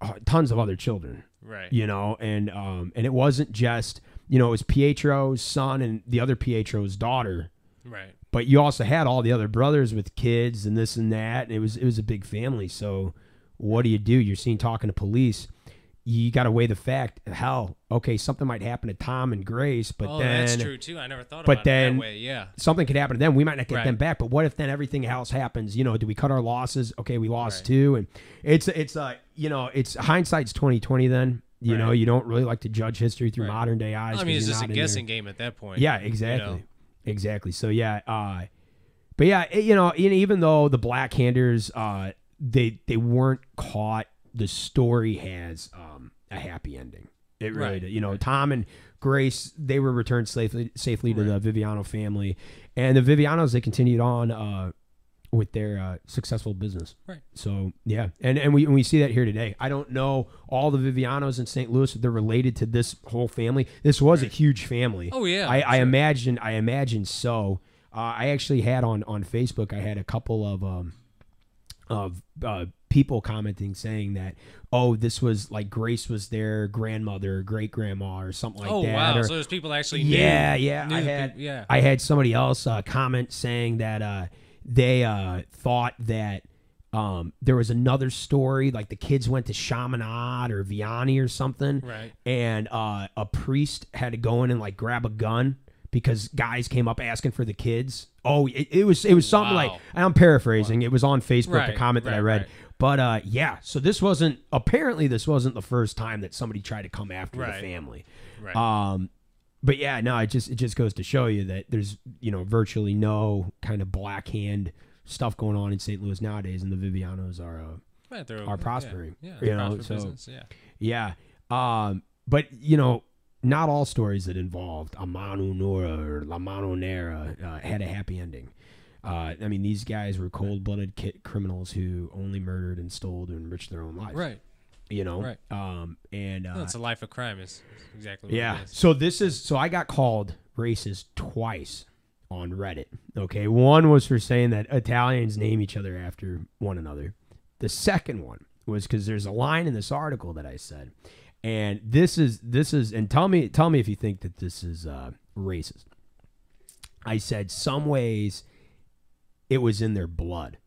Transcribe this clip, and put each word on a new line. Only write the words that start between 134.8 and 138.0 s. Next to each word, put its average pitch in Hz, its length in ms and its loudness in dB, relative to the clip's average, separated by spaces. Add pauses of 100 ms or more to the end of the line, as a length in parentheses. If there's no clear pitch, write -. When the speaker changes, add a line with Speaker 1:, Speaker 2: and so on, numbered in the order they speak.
Speaker 1:
You 101 120 -4
know? 90 200 -6
Speaker 2:
Right. 123 140 -10 (120)
Speaker 1:
Um, 90 480 -10 (140)
and, 95 340 -8
uh, 90 120 -10
Speaker 2:
No, 92 60 -6
it's 90 120 -8
a 117 40 -12
life 117 220 -8
of 110 80 -14
crime 117 300 -10
is 92 240 -20 (320)
exactly 104 320 -16